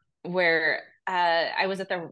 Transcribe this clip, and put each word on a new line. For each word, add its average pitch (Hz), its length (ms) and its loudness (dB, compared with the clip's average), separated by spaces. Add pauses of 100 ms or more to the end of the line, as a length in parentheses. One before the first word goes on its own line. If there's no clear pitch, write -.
(240)
where, 165 600 2 (220)
uh, 190 60 -2 (460)
I 190 100 0
was 190 140 -4
at 185 80 -8
the, 175 220 -6